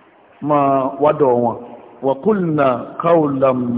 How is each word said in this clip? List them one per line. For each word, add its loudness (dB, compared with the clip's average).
máa 0
wádọ̀ 2
wọn. -2
"Wa 0
qulna 0
qawlan 2